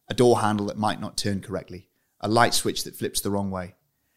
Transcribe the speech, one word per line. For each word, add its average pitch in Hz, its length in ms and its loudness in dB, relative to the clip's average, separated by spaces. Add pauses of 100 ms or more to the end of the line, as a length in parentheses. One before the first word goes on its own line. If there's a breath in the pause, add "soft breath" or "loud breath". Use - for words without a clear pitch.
a 104 60 -4
door 120 260 6
handle 104 280 0
that - 100 -8
might 107 200 -2
not - 200 -8
turn 98 240 -4
correctly, 90 480 -10 (320)
a 104 60 -4
light 117 260 4
switch - 300 -2
that - 120 -14
flips - 240 -4
the 101 100 -4
wrong 101 200 -2
way. 92 240 -8 (420)